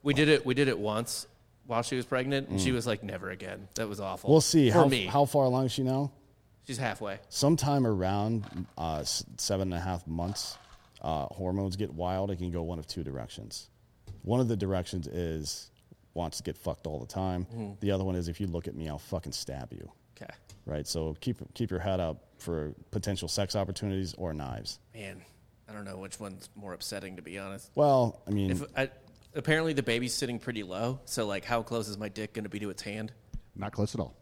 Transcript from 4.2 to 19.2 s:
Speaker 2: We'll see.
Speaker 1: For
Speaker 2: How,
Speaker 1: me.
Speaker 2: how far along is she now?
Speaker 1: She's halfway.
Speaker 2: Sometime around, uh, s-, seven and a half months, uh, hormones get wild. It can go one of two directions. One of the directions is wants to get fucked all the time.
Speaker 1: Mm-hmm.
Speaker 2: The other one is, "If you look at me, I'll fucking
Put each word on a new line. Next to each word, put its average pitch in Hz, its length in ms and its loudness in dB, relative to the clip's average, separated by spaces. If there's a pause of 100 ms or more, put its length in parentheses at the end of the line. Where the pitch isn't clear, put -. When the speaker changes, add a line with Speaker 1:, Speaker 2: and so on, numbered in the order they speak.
Speaker 2:
We'll 151 120 10
see. 143 280 8
Speaker 1:
For 135 100 8
Speaker 2:
How, 156 80 10
Speaker 1:
me. 123 180 4
Speaker 2:
how 139 200 6
far 139 200 4
along 131 200 4
is 120 60 0
she 139 120 0
now? 135 280 2 (560)
Speaker 1:
She's 127 100 -6
halfway. 107 420 -4 (100)
Speaker 2:
Sometime 139 580 4
around, 101 800 0 (100)
uh, 80 240 -2
s-, - 220 -2 (140)
seven 95 360 0
and 85 60 0
a 87 40 -2
half 90 220 -2
months, 85 520 -4 (440)
uh, 73 260 0
hormones 95 480 -2
get 98 180 -2
wild. 92 380 0
It 92 60 -2
can 87 140 -4
go 85 120 -2
one 85 160 -4
of 73 80 -10
two 85 160 -6
directions. 58 680 -10 (540)
One 113 160 2
of 127 80 4
the 113 100 2
directions 92 500 0
is 80 640 -4 (420)
wants 82 240 -4
to - 60 -10
get 80 140 -6
fucked - 280 -6
all 76 140 -4
the 62 80 -8
time. 92 380 -2
Speaker 1:
Mm-hmm. 107 340 -8
Speaker 2:
The 101 120 2
other 95 120 2
one 92 120 0
is, 87 120 -2
"If 85 140 -6
you 98 60 -2
look 85 200 -4
at - 80 -10
me, 78 140 -6
I'll 76 100 -6
fucking 80 320 -6